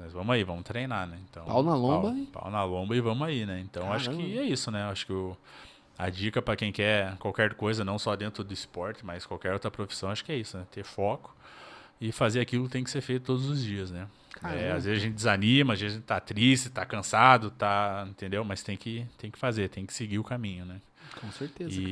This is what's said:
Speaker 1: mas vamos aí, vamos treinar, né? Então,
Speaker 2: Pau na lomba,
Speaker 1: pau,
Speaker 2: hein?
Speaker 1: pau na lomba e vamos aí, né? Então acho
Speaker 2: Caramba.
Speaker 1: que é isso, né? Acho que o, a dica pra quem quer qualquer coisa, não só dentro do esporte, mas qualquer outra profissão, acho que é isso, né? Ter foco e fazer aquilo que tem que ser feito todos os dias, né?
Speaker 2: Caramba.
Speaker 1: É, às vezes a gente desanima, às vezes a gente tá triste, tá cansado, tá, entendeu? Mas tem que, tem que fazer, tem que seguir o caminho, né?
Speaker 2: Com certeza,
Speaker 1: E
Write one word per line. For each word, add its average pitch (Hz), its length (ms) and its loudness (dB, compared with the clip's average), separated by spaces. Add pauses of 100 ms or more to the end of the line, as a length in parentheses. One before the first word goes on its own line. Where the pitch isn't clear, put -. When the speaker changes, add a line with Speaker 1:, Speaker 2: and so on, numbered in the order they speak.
Speaker 1:
mas 82 100 -12
vamos 95 200 0
aí, 117 120 4
vamos 87 180 -6
treinar, 117 420 -4
né? 85 120 -12 (120)
Então, - 140 -16
Speaker 2:
Pau 113 180 4
na 160 140 4
lomba, 143 320 4
Speaker 1:
pau, 247 100 -2
Speaker 2:
hein? 277 140 -6
Speaker 1:
pau - 180 -10
na 104 140 -2
lomba 92 320 0
e 123 60 4
vamos 117 260 0
aí, 123 180 -2
né? 92 140 -4
Então 92 320 -4
acho 123 140 0
Speaker 2:
Caramba. 160 180 -4
Speaker 1:
que 196 160 -4
é 285 40 -2
isso, 143 280 -2
né? 104 140 -2
Acho 98 200 -4
que - 60 -8
o, 92 240 -2 (640)
a 92 120 -2
dica 101 320 -2
pra 107 140 0
quem 104 160 -2
quer 101 460 2
qualquer 107 380 2
coisa, 107 280 0
não 101 160 -2
só 104 160 0
dentro 104 260 -6
do 98 120 -6
esporte, 95 520 -8
mas 87 200 -10
qualquer 92 260 -4
outra 101 180 -2
profissão, 98 400 -6
acho 104 140 -4
que - 80 -8
é 147 60 -2
isso, 104 200 -6
né? 90 140 -8
Ter 104 140 -10
foco 104 500 -2 (640)
e 113 140 -2
fazer 120 260 4
aquilo 123 280 2
que - 40 -6
tem 127 140 -2
que - 40 -8
ser 139 120 -4
feito 127 240 -2
todos 131 240 0
os 143 120 0
dias, 98 300 -4
né? 90 160 -8 (240)
Speaker 2:
Caramba. 87 300 -6
Speaker 1:
É, 90 100 0
às 90 140 -2
vezes 104 180 2
a - 20 0
gente 110 100 -2
desanima, 110 580 6
às 95 80 0
vezes 104 140 -2
a 110 40 -8
gente 110 80 -14
tá 104 140 2
triste, 123 480 6
tá 92 160 -4
cansado, 110 680 6
tá, 101 580 2
entendeu? 101 360 -4
Mas 98 180 -6
tem 98 140 -4
que, 117 280 -8 (120)
tem 110 120 -10
que - 80 -16
fazer, 110 300 2
tem 95 180 -6
que - 80 -10
seguir 107 260 -2
o 110 40 -2
caminho, 101 400 -4
né? 90 160 -10 (400)
Speaker 2:
Com - 140 -10
certeza, 139 440 -6
Speaker 1:
E 92 140 0